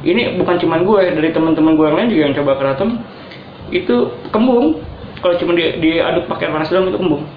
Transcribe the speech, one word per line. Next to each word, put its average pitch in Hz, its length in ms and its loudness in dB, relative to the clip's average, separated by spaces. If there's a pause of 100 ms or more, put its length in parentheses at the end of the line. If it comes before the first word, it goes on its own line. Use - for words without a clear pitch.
ini 185 320 0
bukan 175 240 0
cuman 165 240 2
gue, 202 180 4 (140)
dari 156 160 2
teman-teman 160 480 2
gue 156 80 6
yang 151 80 2
lain 220 160 2
juga 165 160 2
yang 139 160 0
coba 143 160 2
keraton 135 300 0 (840)
itu 185 240 0 (400)
kembung. 254 480 2 (400)
Kalau 175 160 2
cuma 170 160 0
di-, 165 240 0
diaduk 165 480 0
pakai 160 240 -4
air 156 80 -4
panas 156 80 -2
doang 185 240 0
itu 208 80 -4
kembung. 151 240 0 (140)